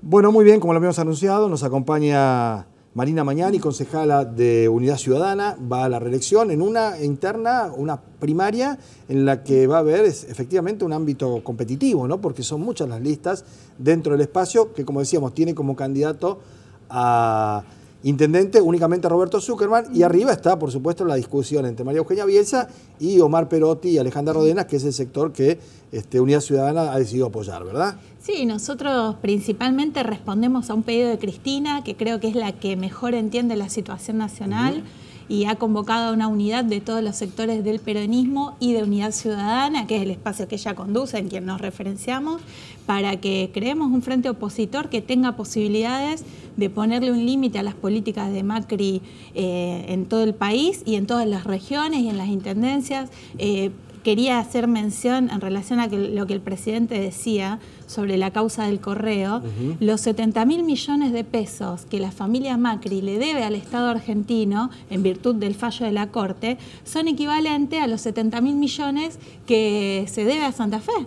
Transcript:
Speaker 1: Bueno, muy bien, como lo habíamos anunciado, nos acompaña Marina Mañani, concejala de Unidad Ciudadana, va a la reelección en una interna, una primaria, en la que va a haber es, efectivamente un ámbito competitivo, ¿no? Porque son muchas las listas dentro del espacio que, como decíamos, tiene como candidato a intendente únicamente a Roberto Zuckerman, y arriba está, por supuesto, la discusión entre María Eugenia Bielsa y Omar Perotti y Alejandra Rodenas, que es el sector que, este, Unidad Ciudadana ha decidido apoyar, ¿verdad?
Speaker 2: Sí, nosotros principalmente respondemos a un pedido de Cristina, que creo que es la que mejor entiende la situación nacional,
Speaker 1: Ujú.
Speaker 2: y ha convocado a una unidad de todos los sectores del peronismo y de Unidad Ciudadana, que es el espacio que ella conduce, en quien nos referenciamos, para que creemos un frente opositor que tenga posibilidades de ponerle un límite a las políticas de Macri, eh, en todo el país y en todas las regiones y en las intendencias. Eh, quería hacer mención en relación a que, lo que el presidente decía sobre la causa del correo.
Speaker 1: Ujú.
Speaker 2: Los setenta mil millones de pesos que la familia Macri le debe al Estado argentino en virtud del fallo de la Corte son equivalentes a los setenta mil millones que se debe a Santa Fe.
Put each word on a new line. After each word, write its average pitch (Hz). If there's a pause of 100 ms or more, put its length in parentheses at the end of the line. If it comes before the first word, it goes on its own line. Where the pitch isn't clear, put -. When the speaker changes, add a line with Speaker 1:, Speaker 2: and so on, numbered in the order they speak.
(100)
Speaker 1:
Bueno, 208
muy 220
bien, 208
como 170
lo 165
habíamos 170
anunciado, 190
nos 139
acompaña 135 (300)
Marina 147
Mañani, 170
concejala 147
de 117
Unidad 120
Ciudadana, 190 (160)
va 127
a 131
la 120
reelección 131
en 156
una 214
interna, 214
una 143
primaria, 208 (320)
en 135
la 135
que 131
va 143
a 165
haber 165
es, 165
efectivamente 175
un 156
ámbito 135
competitivo, 127
¿no? 185
Porque 135
son 151
muchas 185
las 117
listas 151 (320)
dentro 151
del 143
espacio 185
que, 139
como 139
decíamos, 139
tiene 160
como 139
candidato 151 (480)
a 113 (400)
intendente 156
únicamente 170
a -
Roberto 180
Zuckerman, 220
y 170
arriba 175
está, 185
por 151
supuesto, 151
la 156
discusión 135
entre 120
María 139
Eugenia 202
Bielsa 262 (320)
y 180
Omar 160
Perotti 160
y 165
Alejandra 143
Rodenas, 160
que 151
es 135
el 143
sector 135
que, 147 (320)
este, 117
Unidad 139
Ciudadana 143
ha 135
decidido 123
apoyar, 98
¿verdad? 151 (240)
Speaker 2:
Sí, 339
nosotros 233
principalmente 247
respondemos 233
a 214
un 220
pedido 240
de 220
Cristina, 277
que -
creo 226
que 220
es 220
la 214
que 190
mejor 190
entiende 233
la 202
situación 214
nacional, 214
Speaker 1:
Ujú. 311 (500)
Speaker 2:
y 202
ha 214
convocado 226
a -
una 220
unidad 214
de 208
todos 220
los 214
sectores 220
del 214
peronismo 247
y 240
de 220
Unidad 208
Ciudadana, 220
que 214
es 196
el 196
espacio 190
que -
ella 202
conduce, 208
en 190
quien 185
nos 185
referenciamos, 247 (460)
para 196
que 190
creemos 269
un 254
frente 254
opositor 226
que 226
tenga 247
posibilidades 226 (320)
de 196
ponerle 233
un 233
límite 247
a 196
las 202
políticas 208
de 196
Macri, 196 (320)
eh, 180
en 185
todo 220
el 214
país 240
y 220
en 202
todas 233
las 196
regiones 277
y 233
en 208
las 190
intendencias. 247 (260)
Eh, 196 (320)
quería 240
hacer 240
mención 240
en 208
relación 196
a 233
que, 202
lo 202
que 190
el 196
presidente 220
decía 196 (280)
sobre 196
la 190
causa 214
del 202
correo. 202
Speaker 1:
Ujú. 120
Speaker 2:
Los 214
setenta 220
mil 339
millones 285
de 233
pesos 190
que 202
la 190
familia 247
Macri 208
le 196
debe 277
al 214
Estado 240
argentino 220 (180)
en 196
virtud 185
del 202
fallo 233
de 214
la 208
Corte 220 (280)
son 320
equivalentes 302
a 277
los 226
setenta 226
mil 277
millones 285 (280)
que 208
se 208
debe 294
a 269
Santa 220
Fe. 440 (140)